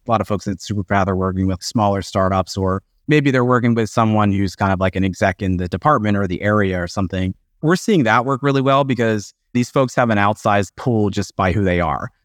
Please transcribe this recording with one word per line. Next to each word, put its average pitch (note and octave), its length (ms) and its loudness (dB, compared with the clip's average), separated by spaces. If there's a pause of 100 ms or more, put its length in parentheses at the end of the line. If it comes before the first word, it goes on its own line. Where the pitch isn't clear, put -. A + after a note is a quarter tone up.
a A#2+ 40 -4
lot G#2 100 2
of - 60 -4
folks G2+ 200 -4
at G2 100 -4
Superpath G2 500 -2
are F#2+ 80 0
working F#2 320 0
with F#2 160 -4
smaller G2+ 400 0
startups, F#2+ 520 -2
or F#2+ 280 -2 (240)
maybe C#3 240 2
they're B2+ 120 2
working B2 300 2
with A2+ 160 0
someone G#2+ 420 2
who's G2 240 -2
kind G2 160 0
of, F2+ 80 0
like, F#2+ 160 0
an F#2+ 80 0
exec F#2+ 380 -2
in F#2 160 0
the F2+ 100 -4
department G#2 480 0
or G2+ 120 0
the F2+ 160 -6
area G2 380 0
or F2 60 -4
something. F#2+ 460 -4 (300)
We're D#3+ 120 2
seeing F3+ 280 0
that A2+ 200 2
work C3+ 200 -2
really C#3 180 2
well C3+ 220 2
because A2+ 500 -2 (200)
these B2 160 0
folks C3+ 260 0
have A#2+ 140 2
an G#2 80 2
outsized G2+ 580 0
pull G#2+ 340 0
just G2 260 -4
by F#2 160 0
who G2+ 120 0
they F2+ 160 2
are. D#2 320 -4 (140)